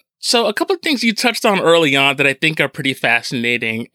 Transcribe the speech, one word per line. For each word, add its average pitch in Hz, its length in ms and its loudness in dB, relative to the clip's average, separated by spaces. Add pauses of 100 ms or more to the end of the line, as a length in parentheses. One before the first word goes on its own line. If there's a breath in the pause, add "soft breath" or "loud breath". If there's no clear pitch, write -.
(200)
So 233 280 0
a 214 60 -2
couple 339 220 -2
of 339 60 -10
things 294 200 -2
you 226 140 0
touched 233 300 -2
on 196 160 2
early 160 340 4
on 139 220 2
that 143 100 2
I 135 60 2
think 156 260 0
are 147 80 2
pretty 135 260 -4
fascinating, 117 1000 -2